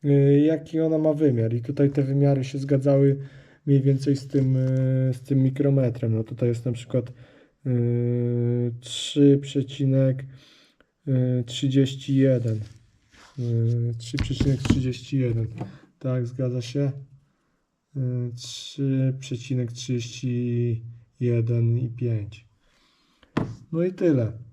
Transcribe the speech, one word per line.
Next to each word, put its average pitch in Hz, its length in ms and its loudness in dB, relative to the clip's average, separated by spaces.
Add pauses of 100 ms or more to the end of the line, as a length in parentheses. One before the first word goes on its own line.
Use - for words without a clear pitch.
yy, 143 360 6
jaki 156 400 0
ona 160 180 2
ma 156 160 2
wymiar 123 400 2
i 120 80 -2
tutaj 139 280 0
te 139 140 0
wymiary 139 400 2
się 139 140 -8
zgadzały 139 600 2 (460)
mniej 139 160 4
więcej 135 340 2
z - 120 -8
tym, 135 260 2
yy, 131 600 0
z 127 80 -8
tym 135 220 2
mikrometrem. 131 720 2
No 113 80 0
tutaj 120 260 -2
jest 117 160 -4
na 127 60 -2
przykład, 120 420 -4 (520)
yy, 120 1120 0
trzy 143 600 2
przecinek, 135 840 -2 (800)
yy, 127 380 0
trzydzieści 135 680 0
jeden. 120 440 2 (760)
Yy, 117 600 0
trzy - 200 -10
przecinek 135 440 0
trzydzieści 127 580 0
jeden. 113 280 0 (520)
Tak, 127 280 -2
zgadza 123 340 -4
się. 139 300 -2 (1040)
Yy, 135 60 -4 (340)
trzy 131 840 -4
przecinek 123 520 -6
trzydzieści 120 1120 -4 (360)
jeden 117 580 0
i 127 120 -4
pięć. 110 580 -6 (1200)
No 165 120 0
i 185 100 0
tyle. 143 380 2 (220)